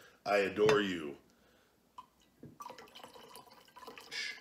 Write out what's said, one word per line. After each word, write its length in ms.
I 120
adore 440
you. 340
Shh, 320